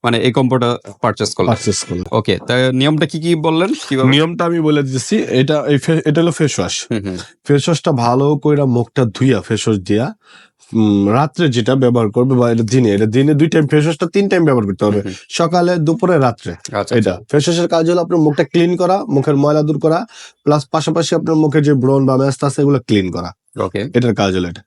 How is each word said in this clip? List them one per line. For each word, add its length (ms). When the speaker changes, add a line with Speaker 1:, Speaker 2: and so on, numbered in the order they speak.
Speaker 1:
মানে 140
এই 140
কম্বোটা 380
পারচেজ 320
করলে। 160
Speaker 2:
পারচেজ 340
করলে। 280
Speaker 1:
ওকে, 260
তাই 220
নিয়মটা 320
কি 140
কি 160
বললেন? 360
কিভাবে? 220
Speaker 2:
নিয়মটা 360
আমি 140
বলে 240
দিচ্ছি, 320
এটা 240
এই 100
ফে-, 280
এটা 160
হলো 100
ফেস 240
ওয়াশ। 280
Speaker 1:
হুম, 200
হুম। 140
Speaker 2:
ফেস 220
ওয়াশটা 260
ভালো 340
কইরা 300
মুখটা 400
ধুইয়া, 360
ফেস 220
ওয়াশ 160
দিয়া, 260
উম, 380
রাত্রে 400
যেটা 260
ব্যবহার 360
করবে 240
বা 160
এটা 120
দিনে, 300
এটা 120
দিনে 280
দুই 140
টাইম 200
ফেস 180
ওয়াশটা 280
তিন 160
টাইম 160
ব্যবহার 200
করতে 200
হবে। 160
Speaker 1:
হুম, 100
হুম। 40
Speaker 2:
সকালে, 480
দুপুরে, 420
রাত্রে। 320
Speaker 1:
আচ্ছা, 220
Speaker 2:
এটা 180
Speaker 1:
আচ্ছা। 0
Speaker 2:
ফেস 160
ওয়াশের 220
কাজ 220
হলো 120
আপনার 180
মুখটা 240
ক্লিন 320
করা, 220
মুখের 280
ময়লা 260
দূর 180
করা, 200
প্লাস 300
পাশাপাশি 440
আপনার 200
মুখে 260
যে 120
ব্রণ 320
বা 120
মেস্তা 300
আছে 140
এগুলো 180
ক্লিন 320
করা। 180
Speaker 1:
ওকে। 220
Speaker 2:
এটার 220
কাজ 200
হলো 120
এটা। 200